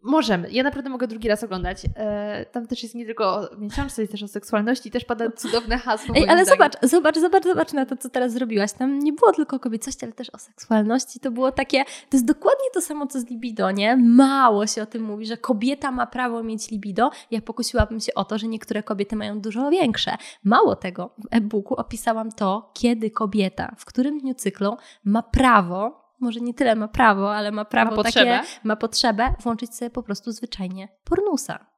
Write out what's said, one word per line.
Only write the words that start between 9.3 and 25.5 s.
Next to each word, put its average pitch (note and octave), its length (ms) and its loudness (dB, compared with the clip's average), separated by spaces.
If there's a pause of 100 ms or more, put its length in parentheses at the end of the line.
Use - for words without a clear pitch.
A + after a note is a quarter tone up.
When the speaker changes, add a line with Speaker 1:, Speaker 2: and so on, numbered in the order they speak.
Speaker 2:
tylko D4 240 -2
o B3+ 40 -4
kobiecości, A#3 460 -8
ale A3+ 80 -14
też - 160 -14
o - 80 -20
seksualności. A3+ 840 0
To C4 120 -4
było B3+ 200 0
takie, C4 340 0
to - 320 -2
jest B3 80 4
dokładnie C5 480 2
to F4+ 80 0
samo, D4 260 -6
co C4+ 120 -6
z A#3+ 100 -8
libido, A3+ 420 -2
nie? G#3 260 4
Mało A#3+ 720 6
się G#3+ 140 -4
o G#3+ 40 -4
tym A3+ 180 -8
mówi, G#3+ 220 -8
że A3 120 -8
kobieta B3+ 540 -2
ma B3 160 -2
prawo A#3+ 360 -6
mieć A3 280 -8
libido. G#3 380 0 (220)
Ja A3+ 100 -2
pokusiłabym A3+ 580 -2
się - 140 -6
o G3 120 -2
to, G#3+ 120 -6
że G#3+ 100 -6
niektóre G#3+ 360 -6
kobiety G3+ 320 -6
mają G#3 260 -6
dużo A3+ 280 -4
większe. D#4 460 0 (280)
Mało A3 320 4
tego, F3+ 420 -10
w A3 180 -8
e-booku G#3+ 400 -2
opisałam A3+ 560 -4
to, G#3 420 -4
kiedy A3+ 380 0
kobieta, G#3 680 -2
w - 80 -20
którym D4 340 -2
dniu C4 140 -6
cyklu G3+ 440 -4 (280)
ma G#3+ 180 2
prawo, G#3+ 840 2 (120)